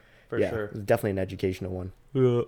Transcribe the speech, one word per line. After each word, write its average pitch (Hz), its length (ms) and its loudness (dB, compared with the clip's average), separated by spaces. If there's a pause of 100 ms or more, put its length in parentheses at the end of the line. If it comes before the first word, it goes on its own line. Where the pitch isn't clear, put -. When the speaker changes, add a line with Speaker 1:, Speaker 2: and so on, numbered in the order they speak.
(280)
Speaker 1:
for - 100 -4
Speaker 2:
Yeah, 98 120 2
Speaker 1:
sure. 107 160 -4
Speaker 2:
it 104 80 -12
was 110 80 -8
definitely 110 280 2
an 95 80 0
educational 95 540 -2
one. 92 180 -6 (220)
Speaker 1:
Yeah. 123 360 4